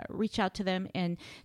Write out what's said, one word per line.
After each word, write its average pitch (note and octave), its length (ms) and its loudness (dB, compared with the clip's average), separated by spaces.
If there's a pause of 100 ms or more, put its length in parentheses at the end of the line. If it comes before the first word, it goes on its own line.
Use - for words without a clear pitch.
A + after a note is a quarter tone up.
reach A3 320 0
out F#3 140 4
to F3 100 -2
them F#3 320 2
and F3 220 2 (280)